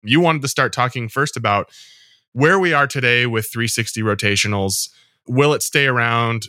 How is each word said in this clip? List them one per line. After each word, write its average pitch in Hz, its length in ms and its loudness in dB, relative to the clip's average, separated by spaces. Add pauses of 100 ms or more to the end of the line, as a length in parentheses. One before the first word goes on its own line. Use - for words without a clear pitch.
You 117 180 2
wanted 160 220 2
to 139 60 -6
start 131 260 -2
talking 123 360 -4
first 147 280 -4
about 101 320 0 (600)
where 156 260 4
we 180 160 2
are 143 140 2
today 123 400 0
with 113 240 -4
three 117 160 -2
sixty 110 340 -4
rotationals. 101 880 -2 (380)
Will 143 260 2
it - 80 -2
stay 143 240 0
around? 117 640 0